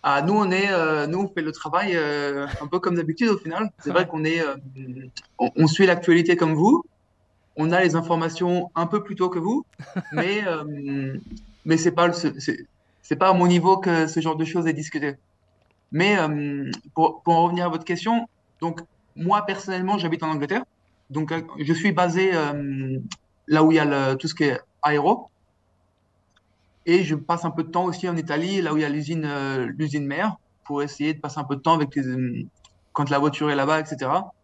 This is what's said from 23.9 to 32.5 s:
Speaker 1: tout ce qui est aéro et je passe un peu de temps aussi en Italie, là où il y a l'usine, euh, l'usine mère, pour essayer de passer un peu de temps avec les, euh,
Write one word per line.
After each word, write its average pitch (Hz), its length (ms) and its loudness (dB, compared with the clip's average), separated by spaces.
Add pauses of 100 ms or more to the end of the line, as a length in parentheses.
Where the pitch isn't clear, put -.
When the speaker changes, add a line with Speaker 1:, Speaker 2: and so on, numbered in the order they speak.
Speaker 1:
tout 135 120 -6
ce 151 60 -4
qui 156 120 0
est 127 140 0 (220)
aéro 147 460 2 (1600)
et 180 180 4
je 156 120 0
passe 170 300 -2
un 170 60 -2
peu 165 120 -4
de 160 60 -6
temps 175 140 0
aussi 180 260 -4
en 170 80 -2
Italie, 165 440 -2
là 156 120 0
où 151 40 2
il 156 40 2
y 151 40 2
a 143 40 -2
l'usine, 151 360 -4
euh, 135 520 -4
l'usine 147 280 -2
mère, 180 320 -2 (260)
pour 143 180 -4
essayer 147 320 -2
de 151 60 -8
passer 147 200 -8
un 147 40 -6
peu 139 120 -4
de 135 60 -10
temps 160 120 2
avec 147 220 0
les, 135 120 -2
euh, 127 360 -4 (500)